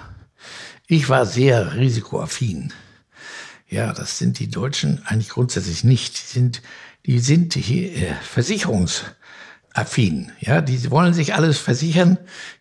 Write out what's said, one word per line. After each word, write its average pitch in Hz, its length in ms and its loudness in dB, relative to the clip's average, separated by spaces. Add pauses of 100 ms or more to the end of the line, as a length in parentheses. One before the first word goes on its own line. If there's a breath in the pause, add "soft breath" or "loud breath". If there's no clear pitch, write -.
(880 loud breath)
Ich 147 220 2
war 131 160 4
sehr 113 500 2
risikoaffin. 120 960 -2 (1000 loud breath)
Ja, - 220 -2
das - 260 -8
sind 62 220 0
die 107 100 -4
Deutschen - 580 -2
eigentlich 107 200 -2
grundsätzlich 98 560 -2
nicht. 120 340 4
Die - 100 -12
sind, 123 340 0 (440 loud breath)
die 123 140 2
sind 160 360 2
hier, 147 420 -2
äh, 82 240 -2
versicherungsaffin. 120 880 -2 (1300 loud breath)
Ja, 139 220 2
die 127 280 -2
wollen 170 240 4
sich 170 220 0
alles 156 220 4
versichern. 170 600 2 (440 loud breath)